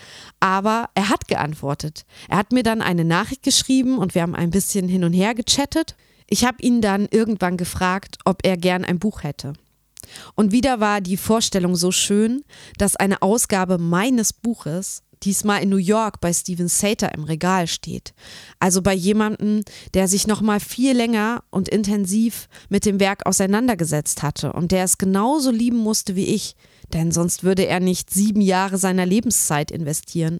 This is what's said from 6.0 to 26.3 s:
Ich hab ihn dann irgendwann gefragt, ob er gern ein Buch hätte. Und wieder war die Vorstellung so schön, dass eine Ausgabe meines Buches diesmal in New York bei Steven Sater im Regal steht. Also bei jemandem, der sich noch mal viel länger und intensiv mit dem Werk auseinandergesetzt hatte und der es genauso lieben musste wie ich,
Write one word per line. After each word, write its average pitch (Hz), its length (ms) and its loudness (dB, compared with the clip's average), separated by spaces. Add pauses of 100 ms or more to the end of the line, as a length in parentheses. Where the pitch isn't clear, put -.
Ich 220 180 0
hab 247 160 0
ihn 240 200 2
dann 202 280 2
irgendwann 208 480 0
gefragt, 185 680 -4
ob 190 200 0
er 185 120 2
gern 180 280 0
ein 180 140 -2
Buch 208 240 -4
hätte. 143 300 -8 (800)
Und 208 160 2
wieder 247 280 2
war 208 220 2
die 185 160 -2
Vorstellung 190 580 0
so 175 160 0
schön, 226 520 0 (340)
dass 202 180 0
eine 196 280 0
Ausgabe 190 560 2
meines 202 540 0
Buches 196 680 -6 (220)
diesmal 202 380 0
in 190 60 0
New 196 80 2
York 208 460 0
bei 170 100 0
Steven 175 380 -2
Sater 208 440 0
im 151 120 -8
Regal 170 420 0
steht. - 460 -8 (460)
Also 185 220 2
bei 196 120 4
jemandem, 214 720 0 (280)
der 185 140 4
sich 196 200 0
noch 208 120 2
mal 208 220 2
viel 262 340 0
länger 233 540 0
und 190 180 -2
intensiv 208 800 0 (220)
mit 202 160 0
dem 196 160 2
Werk 196 240 0
auseinandergesetzt 196 1000 0
hatte 147 300 -4
und 170 180 -2
der 185 140 2
es - 120 0
genauso 214 540 2
lieben 240 260 0
musste 214 380 -2
wie 190 120 -2
ich, - 280 -4 (380)